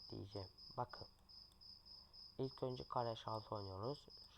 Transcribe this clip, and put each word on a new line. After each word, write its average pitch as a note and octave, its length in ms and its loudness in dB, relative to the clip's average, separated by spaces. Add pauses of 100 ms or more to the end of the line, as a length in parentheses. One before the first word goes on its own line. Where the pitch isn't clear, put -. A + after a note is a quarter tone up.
(120)
diyeceğim. G2+ 360 -2 (300)
Bakın. - 300 0 (1300)
İlk C3+ 260 2
önce C3 200 4
kare A#2 320 6
H - 160 0
altı A2 240 2
oynuyoruz. G2+ 420 2 (400)